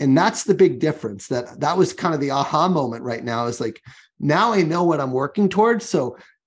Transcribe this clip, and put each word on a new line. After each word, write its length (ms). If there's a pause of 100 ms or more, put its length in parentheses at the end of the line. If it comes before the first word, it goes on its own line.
And 160
that's 260
the 100
big 260
difference. 500
That, 320
that 160
was 160
kind 200
of 60
the 120
aha 360
moment 360
right 200
now, 220
is 160
like, 200 (380)
now 320
I 100
know 220
what 160
I'm 140
working 340
towards. 400
So 300 (300)